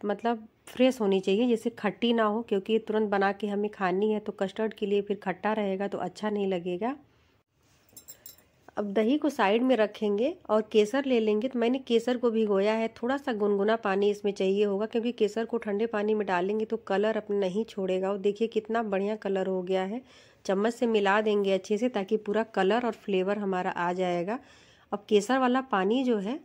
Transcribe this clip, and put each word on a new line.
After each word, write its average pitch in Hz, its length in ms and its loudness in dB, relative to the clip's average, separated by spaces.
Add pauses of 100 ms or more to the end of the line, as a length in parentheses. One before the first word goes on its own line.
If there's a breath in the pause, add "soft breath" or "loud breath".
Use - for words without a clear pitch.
मतलब 220 420 -4 (180)
फ्रेश 254 360 2
होनी 196 180 2
चाहिए, 202 280 2
जैसे 233 240 0
खट्टी 233 420 -2
ना 226 100 2
हो, 214 180 0
क्योंकि 220 380 0
तुरंत 220 300 -2
बना 196 240 2
के 208 140 -6
हमें 202 240 -2
खानी 196 400 0
है, 208 80 -2
तो 208 140 -10
कस्टर्ड 208 400 -4
के - 120 -6
लिए 202 160 0
फिर 202 160 -4
खट्टा 196 360 -4
रहेगा 202 340 -2
तो 196 120 -8
अच्छा 185 300 -6
नहीं 202 180 -2
लगेगा। 185 480 -4 (1800 loud breath)
अब 208 160 -2
दही 226 240 4
को 294 120 0
साइड 233 340 2
में 254 120 4
रखेंगे 214 580 0 (160)
और 214 120 4 (100)
केसर 220 340 2
ले 254 140 2
लेंगे। 214 280 2
तो 254 120 -4
मैंने 247 200 2
केसर 240 380 0
को 233 140 0
भिगोया 208 420 2
है, 226 200 -2
थोड़ा 254 240 -4
सा 277 160 -4
गुनगुना 208 440 2
पानी 202 320 2
इसमें 208 240 -2
चाहिए 196 300 2
होगा, 202 220 0
क्योंकि 233 280 -2
केसर 220 320 0
को 233 120 -4
ठंडे 214 300 -2
पानी 214 260 0
में 208 140 0
डालेंगे 196 380 0
तो 226 140 -4
कलर 208 380 0
अपना 208 220 -4
नहीं 196 260 -2
छोड़ेगा। 190 460 -2
और 208 80 -2
देखिए 202 300 0
कितना 220 360 -2
बढ़िया 202 320 -2
कलर 190 300 -2
हो 185 160 -2
गया 185 200 0
है। 220 180 -6 (440 loud breath)
चम्मच 208 280 0
से 240 140 -2
मिला 208 340 4
देंगे 208 320 2
अच्छे 190 240 0
से, 247 120 0
ताकि 208 300 -2
पूरा 214 260 -2
कलर 214 400 0
और 226 80 -2
फ्लेवर 196 460 -2
हमारा 185 320 -2
आ 175 220 -2
जाएगा। 180 460 -2 (520 loud breath)
अब 208 180 -6
केसर 220 300 4
वाला 254 220 2 (100)
पानी 208 320 2
जो 240 160 2
है 220 260 -4